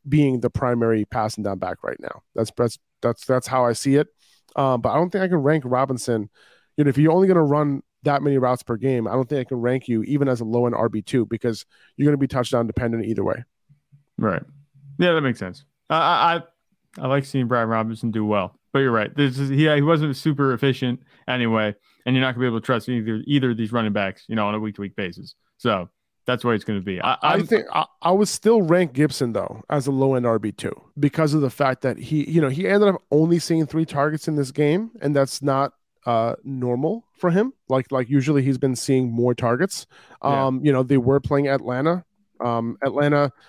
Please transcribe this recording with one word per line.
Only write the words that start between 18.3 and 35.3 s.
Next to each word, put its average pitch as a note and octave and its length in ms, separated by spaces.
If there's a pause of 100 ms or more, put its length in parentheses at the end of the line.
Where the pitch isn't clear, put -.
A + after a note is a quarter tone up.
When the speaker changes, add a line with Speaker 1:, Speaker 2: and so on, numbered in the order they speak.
Speaker 2:
but C3+ 80
you're C3 120
right. A2 220
This C3+ 240
is, C#3 120
he, C#3+ 200
he D3 120
wasn't D3+ 340
super C#3 380
efficient B2+ 480 (260)
anyway, A2+ 480 (300)
and B2+ 100
you're C3 80
not C3 120
gonna B2 100
be - 20
able A2+ 140
to - 40
trust A#2+ 220
either, A2+ 400
either C3+ 240
of A2 60
these A2 160
running A2 180
backs, G2 380
you A2 80
know, G#2 100
on G#2 80
a G#2+ 40
week G#2+ 160
to G2+ 60
week G2 140
basis. F#2+ 400 (220)
So G#2 320 (360)
that's B2 180
why A#2+ 120
it's G2 80
gonna G2+ 180
be. F#2 180
I, B2+ 140
Speaker 1:
I D3+ 200
Speaker 2:
I'm E3 120
Speaker 1:
think G#3 260
I, D#3 140 (160)
I E3+ 100
would G3 160
still A3 360
rank E3 300
Gibson C3+ 400
though G2+ 360
as C#3+ 160
a C#3 60
low C3+ 240
end B2 100
R A2+ 140
B G#2 120
two - 220 (240)
because D3 380
of D#3 60
the C3 100
fact C3 320
that B2 160
he, C#3+ 280
you D#3+ 140
know, C#3 80
he E3 180
ended G3+ 220
up F3+ 220
only E3 260
seeing D#3+ 300
three D#3+ 180
targets D3+ 420
in D#3 80
this C3+ 160
game, E3 380 (120)
and D3 140
that's C3+ 280